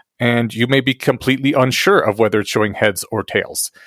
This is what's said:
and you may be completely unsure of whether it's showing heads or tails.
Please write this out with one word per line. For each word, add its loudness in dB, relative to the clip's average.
and 0
you 0
may 2
be 0
completely 0
unsure 2
of 0
whether 2
it's -8
showing 0
heads 0
or -4
tails. -4